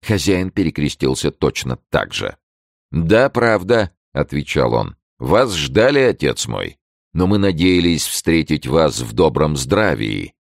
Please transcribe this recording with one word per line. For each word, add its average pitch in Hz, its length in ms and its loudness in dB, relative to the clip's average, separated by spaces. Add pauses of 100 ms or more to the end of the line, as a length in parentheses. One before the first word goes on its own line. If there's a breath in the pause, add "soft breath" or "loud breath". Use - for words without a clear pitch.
Хозяин 92 460 0
перекрестился 73 800 -2
точно - 460 -4 (120)
так 55 240 -2
же. 50 240 -8 (540)
"Да, 104 380 2
правда", 110 640 0 (220)
отвечал 71 600 -2
он, 52 220 -4 (220)
"вас 101 380 2
ждали, 139 440 2
отец 90 480 0
мой, 50 300 -10 (360)
но 90 120 0
мы 101 140 2
надеялись 87 680 2
встретить 80 640 -2
вас 76 320 2
в 57 140 -10
добром 76 440 2
здравии". 62 880 -2